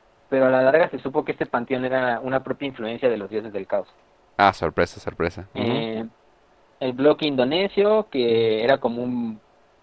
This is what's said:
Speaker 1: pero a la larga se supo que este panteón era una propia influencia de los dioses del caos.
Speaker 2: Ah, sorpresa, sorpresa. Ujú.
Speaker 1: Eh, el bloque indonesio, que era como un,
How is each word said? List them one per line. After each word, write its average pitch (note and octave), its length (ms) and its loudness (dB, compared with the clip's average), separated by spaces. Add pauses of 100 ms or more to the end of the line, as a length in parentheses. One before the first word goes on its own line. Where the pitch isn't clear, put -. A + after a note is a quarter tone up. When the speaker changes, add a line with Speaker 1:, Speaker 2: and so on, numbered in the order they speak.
(280)
Speaker 1:
pero C3+ 180 2
a B2+ 40 4
la C3 120 4
larga D3+ 280 4
se C3+ 80 -8
supo C#3+ 260 -2
que D3+ 80 -6
este - 140 -6
panteón B2+ 380 -4
era B2+ 360 -2
una C3 240 -2
propia C3+ 240 -6
influencia A#2 400 -4
de A2+ 80 2
los G2 140 -10
dioses G#2+ 220 -6
del F#2+ 140 -8
caos. G2+ 220 -4 (480)
Speaker 2:
Ah, G2 160 6
sorpresa, - 480 -2
sorpresa. F2 540 -6
Ujú. - 100 -4
Speaker 1:
Eh, A#2 400 -2 (760)
el C3 120 -2
bloque D3 340 2
indonesio, G3 840 2
que A2+ 520 2
era C3+ 160 2
como A#2+ 240 -4
un, A#2+ 380 -4 (420)